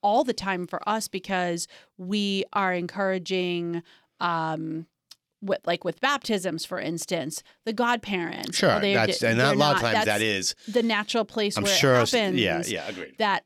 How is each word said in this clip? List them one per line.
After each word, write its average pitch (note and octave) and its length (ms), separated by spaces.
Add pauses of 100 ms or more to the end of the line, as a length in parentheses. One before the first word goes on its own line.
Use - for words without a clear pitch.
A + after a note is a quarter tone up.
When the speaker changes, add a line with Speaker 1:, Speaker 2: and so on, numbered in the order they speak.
Speaker 1:
all G#3+ 180
the - 100
time F#3 360
for - 200
us G#3+ 200
because F3+ 580 (320)
we G3 540
are F#3+ 200
encouraging, F3+ 1120 (380)
um, D#3+ 680 (560)
with, G3 240
like, E3+ 180
with E3+ 160
baptisms, G3 640
for F#3 140
instance, D#3+ 640 (220)
the A#3 80
godparents. G#3+ 840
Speaker 2:
Sure, F3+ 140
Speaker 1:
Are F2+ 100
they, G3 140
Speaker 2:
that's, A2+ 300
and A#2 160
Speaker 1:
they're C3 80
Speaker 2:
that, C#3+ 80
a - 20
lot D3 160
of - 80
Speaker 1:
not, A#2 120
Speaker 2:
times A2 100
that G#2 160
Speaker 1:
that's - 20
Speaker 2:
is G2+ 320 (140)
Speaker 1:
the A3+ 160
natural A3 400
place G#3 320
Speaker 2:
I'm G3+ 80
Speaker 1:
where G3 100
Speaker 2:
sure C3+ 220
Speaker 1:
it B2 60
Speaker 2:
s-, A2+ 120
yeah, C3+ 380
Speaker 1:
happens. E2 180
Speaker 2:
yeah, E2+ 180
agreed. F2+ 300
Speaker 1:
That, G3+ 280